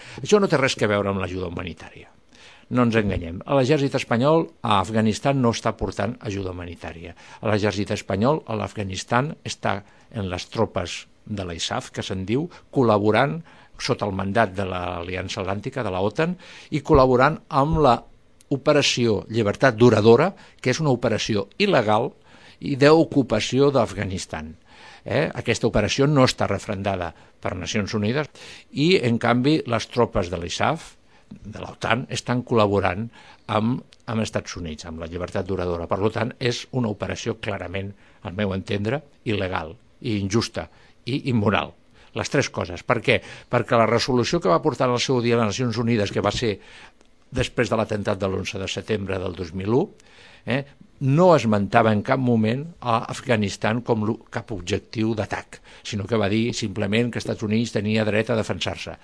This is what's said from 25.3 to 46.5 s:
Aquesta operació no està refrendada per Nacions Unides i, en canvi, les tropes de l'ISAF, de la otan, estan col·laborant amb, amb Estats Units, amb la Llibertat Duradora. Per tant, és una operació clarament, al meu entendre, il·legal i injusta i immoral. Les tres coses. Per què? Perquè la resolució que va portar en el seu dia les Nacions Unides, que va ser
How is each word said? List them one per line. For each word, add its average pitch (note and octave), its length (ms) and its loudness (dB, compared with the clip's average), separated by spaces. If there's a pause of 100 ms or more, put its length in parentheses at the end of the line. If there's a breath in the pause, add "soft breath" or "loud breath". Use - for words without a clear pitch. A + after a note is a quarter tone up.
Aquesta A#2+ 240 -2
operació A2 400 2
no C#3 220 4
està - 180 -2
refrendada G2 640 -4 (320 soft breath)
per F#2 160 -4
Nacions G2 400 -4
Unides A#2+ 320 -2 (400 loud breath)
i, D#3 220 2 (100)
en A#2 160 2
canvi, B2 480 2
les A#2 240 -2
tropes G#2+ 400 0
de F2+ 80 -6
l'ISAF, G#2+ 560 -2 (360 soft breath)
de - 320 -16
la F#2 80 -10
otan, - 400 -2
estan B2 320 -4
col·laborant G2+ 600 2 (500 loud breath)
amb, A2 300 0 (260)
amb A2+ 140 -2
Estats - 340 -8
Units, E2 320 -10
amb D#2+ 80 -12
la E2 80 -10
Llibertat F2 400 -6
Duradora. F2+ 400 -4
Per F#2+ 140 -2 (100)
tant, F2 220 -4 (100)
és A#2+ 220 -4 (100)
una A#2+ 160 0
operació F#2+ 480 -6
clarament, G2 540 -8 (340 soft breath)
al F2+ 80 -10
meu G2+ 180 -2
entendre, G#2 460 -2 (260)
il·legal F#2 520 -4 (260)
i G#2+ 160 -2
injusta F#2+ 480 -2 (400 soft breath)
i C#3 240 -4
immoral. G2+ 400 2 (480 soft breath)
Les - 160 -6
tres C#3 160 2
coses. F2+ 320 -6
Per A#2+ 160 0
què? G#2+ 240 2
Perquè - 560 0
la A2+ 80 6
resolució A#2+ 560 2
que F#3 80 2
va E3 80 4
portar C3 320 0
en B2 80 0
el A#2 80 0
seu B2+ 160 2
dia A#2 160 2
les A2 140 2
Nacions A#2 260 -2
Unides, A2+ 320 2
que G2 160 0
va G#2 80 2
ser G#2+ 220 0 (720 loud breath)